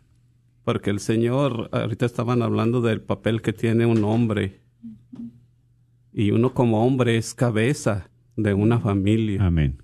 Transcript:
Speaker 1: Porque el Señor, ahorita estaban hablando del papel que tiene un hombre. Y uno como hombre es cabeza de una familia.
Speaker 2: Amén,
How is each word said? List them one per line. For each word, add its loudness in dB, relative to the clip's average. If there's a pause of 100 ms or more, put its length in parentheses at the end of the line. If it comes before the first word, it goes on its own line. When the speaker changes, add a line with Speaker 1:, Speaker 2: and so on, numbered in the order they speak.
(640)
Speaker 1:
Porque -2
el -4
Señor, -2
ahorita -2
estaban -2
hablando 0
del 0
papel -2
que -2
tiene 0
un 2
hombre. 0 (1500)
Y 0
uno 2
como 2
hombre 2
es -4
cabeza -2 (260)
de 0
una 2
familia. 0
Speaker 2:
Amén, 2